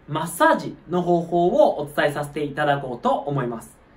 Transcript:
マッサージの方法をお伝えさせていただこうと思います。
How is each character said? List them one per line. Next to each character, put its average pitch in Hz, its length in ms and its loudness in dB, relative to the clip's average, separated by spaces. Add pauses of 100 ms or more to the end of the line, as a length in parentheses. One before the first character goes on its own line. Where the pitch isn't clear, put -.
マ 160 140 -4
ッ 175 40 -6
サ 311 280 4
ー - 20 2
ジ - 180 -10 (140)
の 180 120 0
方 170 200 2
法 175 260 2
を 247 320 4
お 143 60 -6
伝 151 220 0
え 147 40 -2
さ 151 140 -6
せ 143 60 -12
て 151 120 -4
い 139 100 -6
た 147 120 -2
だ 143 140 2
こ 123 160 -8
う 117 60 -12
と 269 140 2
思 139 280 -2
い 120 40 -4
ま 117 140 -8
す。 - 160 -20 (200)